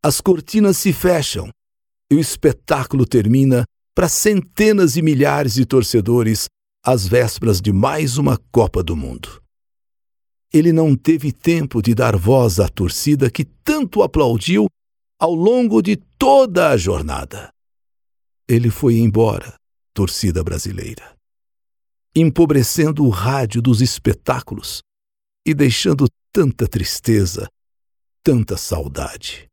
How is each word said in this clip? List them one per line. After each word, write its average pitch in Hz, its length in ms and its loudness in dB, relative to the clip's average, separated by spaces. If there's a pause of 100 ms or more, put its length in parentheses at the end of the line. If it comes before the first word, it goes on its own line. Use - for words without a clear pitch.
As 151 180 0
cortinas 190 580 2
se 190 140 0
fecham 139 560 -2 (600)
e 143 60 4
o - 20 2
espetáculo 139 880 -2
termina 123 560 2 (320)
para 175 140 0
centenas 202 880 0
e 170 60 0
milhares 143 520 0
de 131 100 2
torcedores 113 840 0 (380)
às 120 220 0
vésperas 113 540 0
de 101 120 -2
mais 135 460 -2
uma 139 180 0 (140)
Copa 113 320 0
do 82 140 -4
Mundo. 64 440 -12 (1120)
Ele 160 220 4
não 160 240 4
teve 151 340 0
tempo 151 520 -2
de 117 120 2
dar 113 220 0
voz 107 420 2
à 92 120 0
torcida 135 600 -2
que - 140 -6
tanto 262 580 -2
aplaudiu 160 640 0 (540)
ao 170 140 -2
longo 220 480 2
de 196 140 0
toda 190 720 2
a 127 80 2
jornada. 73 720 -6 (1000)
Ele 117 220 2
foi 117 260 0
embora, 110 600 0 (360)
torcida 90 500 -2
brasileira, 85 680 -10 (1040)
empobrecendo 151 880 2
o 123 60 4
rádio 120 500 -2
dos 120 220 2
espetáculos - 1000 -4 (680)
e 156 60 0
deixando 143 540 2 (260)
tanta 135 340 0
tristeza, 98 800 -2 (800)
tanta 117 320 0
saudade. - 960 -10